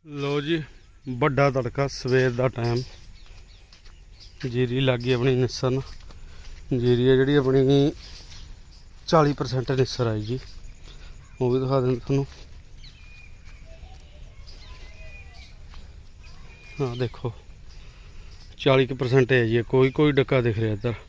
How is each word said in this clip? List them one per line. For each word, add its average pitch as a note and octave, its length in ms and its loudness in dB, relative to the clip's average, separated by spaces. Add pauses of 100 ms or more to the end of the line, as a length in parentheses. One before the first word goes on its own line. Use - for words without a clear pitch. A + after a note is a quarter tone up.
ਲਓ C#3+ 360 -2
ਜੀ, D#3 200 0 (480)
ਵੱਡਾ C#3 420 4
ਤੜਕਾ C3 360 0
ਸਵੇਰ B2+ 440 2
ਦਾ B2 160 2
ਟਾਈਮ। A#2+ 340 0 (1700)
ਜੀਰੀ B2 300 0
ਲੱਗ B2+ 200 2
ਗਈ B2 120 0
ਆਪਣੀ B2+ 240 4
ਨਿਸਰਨ। B2+ 440 0 (1000)
ਜੀਰੀ B2 300 6
ਆ C3 60 8
ਜਿਹੜੀ C3+ 200 4
ਆਪਣੀ C#3 560 6 (1160)
ਚਾਲੀ D3 260 6
percent C3 440 -2
ਨਿਸਰ B2+ 300 0
ਆਈ G#2+ 140 -2
ਜੀ, A#2+ 180 -4 (1000)
ਉਹ B2 100 2
ਵੀ C3 80 2
ਦਿਖਾ C3 220 2
ਦਿੰਦਾ B2 180 0
ਤੁਹਾਨੂੰ। C#3 260 0 (4000)
ਆਹ A#2+ 140 -2
ਦੇਖੋ, A#2+ 380 -4 (1200)
ਚਾਲੀ C3+ 300 4
ਕੁ C3+ 80 -4
percent B2+ 360 2
ਹੈ B2 140 6
ਜੀ, A2+ 160 4
ਕੋਈ C3 300 4
ਕੋਈ D3+ 200 4
ਡੱਕਾ C3 300 2
ਦਿਖ A2+ 180 0
ਰਿਹਾ A2 140 0
ਇੱਧਰ। A2 200 -2 (160)